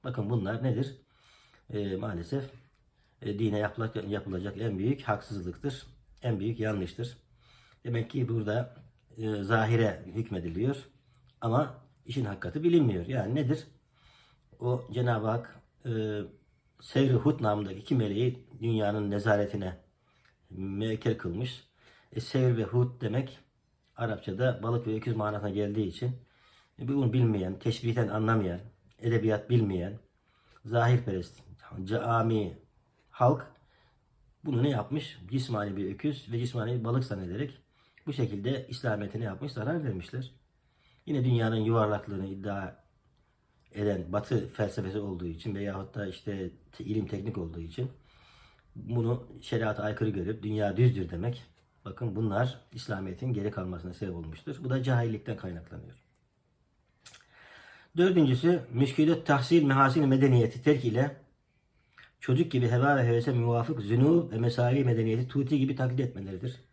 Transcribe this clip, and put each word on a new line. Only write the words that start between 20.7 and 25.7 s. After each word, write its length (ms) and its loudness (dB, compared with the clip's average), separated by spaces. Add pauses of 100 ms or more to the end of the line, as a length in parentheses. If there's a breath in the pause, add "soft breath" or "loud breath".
kılmış. 460 -6 (480 soft breath)
E, 100 -6
Sevr 360 2
ve 60 0
Hud 380 0
demek 380 -4 (580)
Arapçada 680 -2
balık 240 0
ve 80 -2
öküz 200 -2
manasına 340 -2
geldiği 380 0